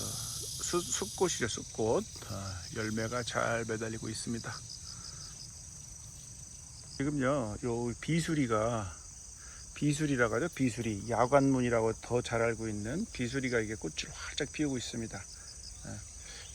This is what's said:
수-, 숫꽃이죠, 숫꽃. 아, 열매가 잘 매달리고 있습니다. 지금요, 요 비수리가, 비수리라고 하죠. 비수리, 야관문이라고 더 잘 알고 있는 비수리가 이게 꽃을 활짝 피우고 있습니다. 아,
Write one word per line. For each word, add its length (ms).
수-, 180
숫꽃이죠, 680
숫꽃. 560
아, 340
열매가 480
잘 420
매달리고 420
있습니다. 460
지금요, 680
요 360
비수리가, 960
비수리라고 640
하죠. 180
비수리, 540
야관문이라고 840
더 280
잘 200
알고 260
있는 440
비수리가 480
이게 140
꽃을 380
활짝 400
피우고 260
있습니다. 400
아, 800